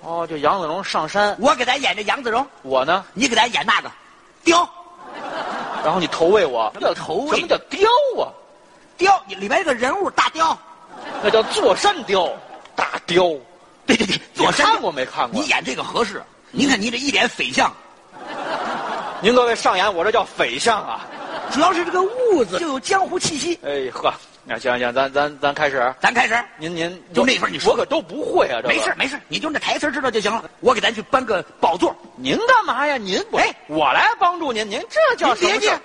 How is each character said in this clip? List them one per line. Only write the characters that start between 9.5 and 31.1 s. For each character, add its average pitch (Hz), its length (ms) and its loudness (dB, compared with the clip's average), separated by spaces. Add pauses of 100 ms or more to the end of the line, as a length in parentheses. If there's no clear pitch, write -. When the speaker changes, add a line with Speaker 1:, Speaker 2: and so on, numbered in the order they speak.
Speaker 2:
有 381 40 -2
个 294 80 0
人 262 260 -2
物 339 120 -2
大 247 180 0
雕。 320 260 0 (680)
Speaker 1:
那 214 80 4
叫 220 120 6
座 247 320 2
山 370 280 0
雕， 185 280 0 (440)
大 - 320 -4
雕。 180 160 4 (640)
Speaker 2:
对， - 100 4
对， 220 80 0
对， - 160 -4 (140)
座 - 160 2
山 - 60 0
雕。 294 100 4
Speaker 1:
你 427 60 4
看 415 80 0
过 202 100 -2
没 135 120 -4
看 131 280 -2
过？ 214 100 -2
Speaker 2:
你 302 60 -4
演 - 160 0
这 247 100 -6
个 165 100 -6
合 220 220 -2
适。 196 160 -10 (300)
您 254 180 0
看 247 100 2
你 226 120 -2
这 233 60 -6
一 277 120 -4
脸 196 180 2
匪 147 240 -6
相。 254 220 0 (1500)
Speaker 1:
您 208 120 4
各 247 120 6
位 233 100 0
上 220 200 0
演 190 160 2
我 170 120 -2
这 214 80 0
叫 214 120 2
匪 135 360 -2
相 220 180 2
啊。 113 240 -6 (500)
Speaker 2:
主 254 80 -2
要 349 140 4
是 349 100 0
这 339 80 -6
个 359 80 0
痦 415 460 2
子 175 140 -4
就 339 80 -4
有 262 120 -4
江 381 220 0
湖 339 160 -2
气 311 220 -4
息。 330 260 -4
Speaker 1:
哎 139 260 -4
呵， - 220 0 (320)
那 113 140 -6
行， 123 180 0
行， 123 160 0
咱， 135 180 2
咱， 143 280 0
咱 143 120 2
开 147 160 0
始。 131 320 0
Speaker 2:
咱 214 140 2
开 247 140 2
始。 226 120 2 (180)
Speaker 1:
您， 165 160 -8
您 170 380 -6
Speaker 2:
就 240 140 2
那 240 140 2
份 208 100 -2
儿 - 20 -8
你 165 60 -8
说。 - 140 2
Speaker 1:
我 - 60 4
可 214 80 0
都 311 140 0
不 240 240 -8
会 339 260 2
啊， - 120 -2
这 240 60 -4
个。 - 20 -
Speaker 2:
没 294 100 2
事， - 200 0
没 - 80 0
事， 277 200 -8
你 170 120 -6
就 302 100 -4
那 294 80 -4
台 240 220 -2
词 294 80 -2
儿 294 40 -2
知 262 80 -4
道 262 120 -2
就 214 100 0
行 202 100 -2
了。 226 120 -6 (160)
我 240 160 4
给 208 40 -2
咱 202 140 0
去 214 80 -8
搬 262 240 0